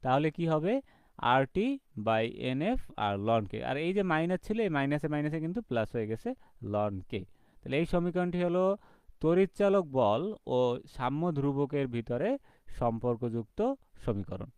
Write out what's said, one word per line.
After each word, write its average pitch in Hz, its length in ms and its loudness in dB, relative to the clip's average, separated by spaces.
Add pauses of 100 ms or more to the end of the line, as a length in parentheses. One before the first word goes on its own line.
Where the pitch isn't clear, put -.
তাহলে 139 220 4 (100)
কি 170 160 -2
হবে? 160 200 2 (600)
আর 135 100 6 (120)
টি 208 100 2 (420)
by 113 160 4 (280)
এন 131 80 -2 (120)
এফ 254 80 0 (260)
আর 101 100 0 (120)
ln 113 240 4
K। - 20 -10 (160)
আর 131 60 -2 (100)
এই 175 120 -2
যে 202 140 2
মাইনাস 170 360 0
ছিল, 214 180 -2
এই 180 120 0
মাইনাসে 143 360 0
মাইনাসে 151 320 -2
কিন্তু 180 140 -4 (100)
প্লাস 113 260 0
হয়ে 110 160 -2
গেছে 113 180 -6 (460)
ln 104 200 0 (140)
K। - 40 -8 (460)
তাহলে - 220 -4
এই 170 120 0
সমীকরণটি 180 540 0
হলো 180 160 2 (600)
তড়িৎচালক 190 600 4 (140)
বল 110 220 6 (340)
ও 123 40 4 (380)
সাম্য 135 240 0 (160)
ধ্রুবকের 139 480 0 (100)
ভিতরে 123 340 -2 (500)
সম্পর্কযুক্ত 117 800 -2 (440)
সমীকরণ - 540 -4